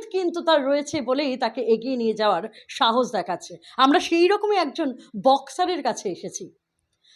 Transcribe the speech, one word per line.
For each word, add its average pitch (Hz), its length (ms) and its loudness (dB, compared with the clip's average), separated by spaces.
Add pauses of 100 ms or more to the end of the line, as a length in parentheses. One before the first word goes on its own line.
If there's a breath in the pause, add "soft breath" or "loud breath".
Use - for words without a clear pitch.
(120)
কিন্তু 349 280 -2
তার 294 240 2
রয়েছে 285 360 -2
বলেই 262 360 -2
তাকে 226 240 -4
এগিয়ে 226 360 2
নিয়ে 226 180 0
যাওয়ার 208 280 0 (260 loud breath)
সাহস 240 440 2
দেখাচ্ছে। 175 440 -6 (200 loud breath)
আমরা 277 240 4
সেই 339 280 4
রকমই 415 280 0
একজন 311 360 -2 (320 loud breath)
বক্সারের 285 580 2
কাছে 220 260 -4
এসেছি, 165 460 -10 (600 soft breath)